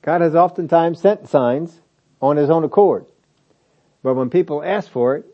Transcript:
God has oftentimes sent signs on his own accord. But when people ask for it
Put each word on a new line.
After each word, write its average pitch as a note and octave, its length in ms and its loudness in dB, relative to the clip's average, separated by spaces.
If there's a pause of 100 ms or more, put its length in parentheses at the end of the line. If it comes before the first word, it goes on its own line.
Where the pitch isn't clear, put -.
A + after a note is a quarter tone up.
God E3+ 200 0
has E3 140 0
oftentimes E3+ 640 0
sent G#3 300 0
signs C#3+ 500 -2 (420)
on C#3+ 140 0
his D3 140 0
own D#3+ 140 2
accord. D#3 420 2 (960)
But C3 120 -2
when B2+ 140 -4
people E3+ 340 -2
ask F#3 260 -6
for B2+ 260 -2
it - 180 -12